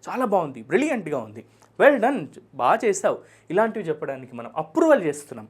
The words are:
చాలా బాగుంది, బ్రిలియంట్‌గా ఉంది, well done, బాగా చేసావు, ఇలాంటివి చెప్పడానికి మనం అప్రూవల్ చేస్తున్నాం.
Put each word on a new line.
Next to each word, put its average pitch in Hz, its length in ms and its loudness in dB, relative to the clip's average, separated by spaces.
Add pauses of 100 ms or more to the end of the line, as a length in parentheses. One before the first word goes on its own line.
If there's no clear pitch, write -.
చాలా 233 160 -2
బాగుంది, 160 380 -2
బ్రిలియంట్‌గా 190 540 -2
ఉంది, 110 280 -10 (360)
well 269 240 8
done, 247 200 0 (280)
బాగా 139 320 2
చేసావు, 190 320 0 (340)
ఇలాంటివి 214 340 0
చెప్పడానికి 135 500 -8
మనం 117 220 -12
అప్రూవల్ 262 460 2
చేస్తున్నాం. 123 460 -6